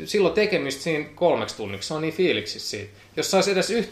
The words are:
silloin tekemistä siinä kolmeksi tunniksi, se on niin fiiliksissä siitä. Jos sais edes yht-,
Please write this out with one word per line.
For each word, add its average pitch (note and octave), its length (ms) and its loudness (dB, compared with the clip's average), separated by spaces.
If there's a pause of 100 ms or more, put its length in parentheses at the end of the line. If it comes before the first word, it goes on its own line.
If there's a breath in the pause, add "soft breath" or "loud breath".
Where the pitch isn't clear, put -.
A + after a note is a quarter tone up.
silloin F#3+ 280 2
tekemistä F3 500 0
siinä D#3 220 -2 (100)
kolmeksi F3+ 420 2
tunniksi, G2 300 -8
se D#3 60 -6
on D#3 80 -4
niin D#3+ 120 -2
fiiliksissä C3 560 0
siitä. G2 220 -10 (260 loud breath)
Jos - 140 -2
sais F#3+ 160 4
edes F#3 240 2
yht-, A3+ 200 0